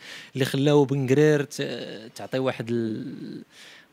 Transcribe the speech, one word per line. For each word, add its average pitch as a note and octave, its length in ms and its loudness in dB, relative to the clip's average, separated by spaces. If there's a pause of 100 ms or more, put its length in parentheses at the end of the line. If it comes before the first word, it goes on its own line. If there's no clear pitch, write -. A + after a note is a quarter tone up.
(340)
اللي C3 100 0
خلاو C#3+ 400 4
بنقرير C#3 580 4
ت-، C3 720 -10
تعطي G#2 240 -8
واحد B2+ 320 -4
ال-، A2+ 720 -6 (500)